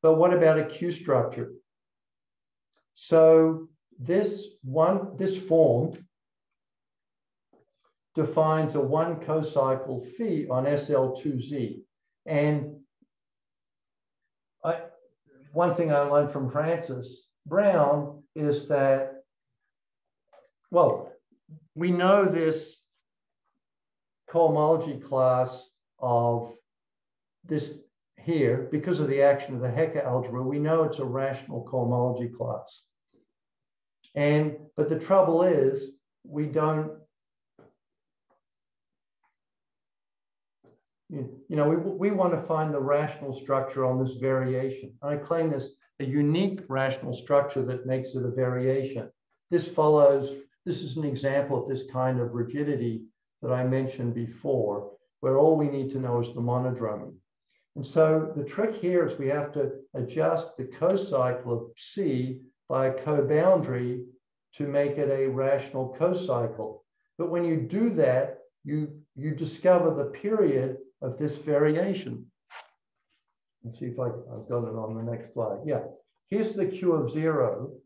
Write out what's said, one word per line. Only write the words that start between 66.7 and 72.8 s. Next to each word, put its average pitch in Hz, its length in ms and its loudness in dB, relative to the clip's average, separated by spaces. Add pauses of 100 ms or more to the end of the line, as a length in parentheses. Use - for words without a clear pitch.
But 165 120 -4
when 175 160 0
you 160 120 0
do 208 380 0
that, 131 440 2 (240)
you, 147 380 -6 (140)
you 147 200 -6
discover 170 580 4
the 143 120 -2
period 147 720 0 (240)
of 123 180 -6
this 147 160 -2
variation. 151 880 0 (1400)